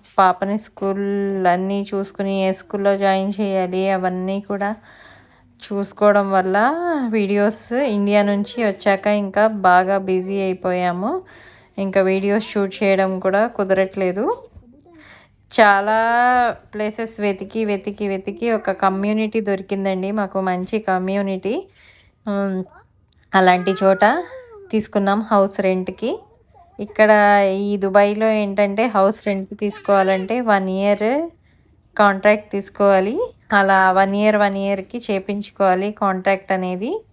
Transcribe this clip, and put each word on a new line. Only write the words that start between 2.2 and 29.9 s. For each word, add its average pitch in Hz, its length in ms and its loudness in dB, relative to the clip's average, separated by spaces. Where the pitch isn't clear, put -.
ఏ 190 120 0
స్కూల్లో 202 440 -2
జాయిన్ 196 380 0
చేయాలి, 190 560 -2
అవన్నీ 185 500 -2
కూడా 202 300 -6
చూసుకోవడం 202 680 0
వల్ల 190 260 2
వీడియోస్ 208 540 0
ఇండియా 208 340 2
నుంచి 202 400 -2
వచ్చాక 196 440 0
ఇంకా 208 280 0
బాగా 185 380 4
బిజీ 190 420 -2
అయిపోయాము. 180 720 -2
ఇంకా 196 240 0
వీడియోస్ 196 460 0
షూట్ 196 260 -2
చేయడం 190 360 2
కూడా 190 280 2
కుదరట్లేదు. 190 760 -2
చాలా 208 460 4
ప్లేసెస్ 214 520 -6
వెతికి, 202 440 -4
వెతికి, 202 440 -4
వెతికి 196 440 -6
ఒక 220 260 -2
కమ్యూనిటీ 214 640 -2
దొరికిందండి 196 720 -4
మాకు, 202 280 -4
మంచి 185 400 -4
కమ్యూనిటీ. 190 760 -2
ఉమ్, 196 320 -4
అలాంటి 185 440 4
చోట 190 280 4
తీసుకున్నాం 208 600 -2
హౌస్ 196 320 2
రెంట్‌కి. 190 500 -2
ఇక్కడ 214 320 2
ఈ 202 180 -2
దుబాయ్లో 202 580 2
ఏంటంటే 202 520 0
హౌస్ 196 380 2
రెంట్‌కి 196 320 -4
తీసుకోవాలంటే 196 840 0